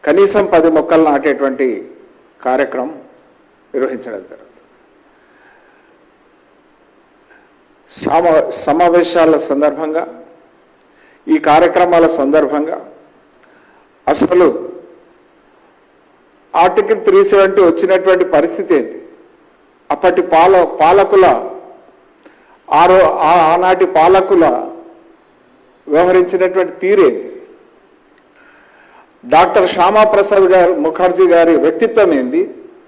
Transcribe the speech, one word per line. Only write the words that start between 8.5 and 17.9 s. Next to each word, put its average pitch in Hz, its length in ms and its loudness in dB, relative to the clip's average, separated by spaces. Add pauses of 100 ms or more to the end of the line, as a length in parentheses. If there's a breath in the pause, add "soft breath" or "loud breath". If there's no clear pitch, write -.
సందర్భంగా 151 840 -6 (1040 soft breath)
ఈ 156 100 0
కార్యక్రమాల 165 680 2
సందర్భంగా 147 760 -2 (1200 soft breath)
అసలు 165 640 0 (1900)
ఆర్టికల్ 196 500 0
త్రీ 196 180 4
సెవెంటీ 196 380 2
వచ్చినటువంటి 180 640 0